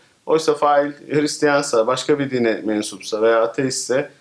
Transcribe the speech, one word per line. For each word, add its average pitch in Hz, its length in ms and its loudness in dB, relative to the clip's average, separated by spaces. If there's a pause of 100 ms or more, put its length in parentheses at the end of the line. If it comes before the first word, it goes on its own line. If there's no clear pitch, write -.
(260)
Oysa 160 280 2
fail 147 380 2 (180)
Hristiyansa, 143 800 0
başka 139 320 0
bir 135 120 -4
dine 117 340 0
mensupsa 104 560 -4
veya 113 200 4
ateistse 131 680 -2 (120)